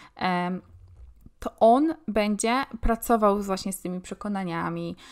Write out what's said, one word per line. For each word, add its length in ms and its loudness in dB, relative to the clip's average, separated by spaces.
em, 460 -2
to 200 -8
on 340 6
będzie 580 0
pracował 600 2
właśnie 300 -4
z 80 -14
tymi 200 -8
przekonaniami, 960 -6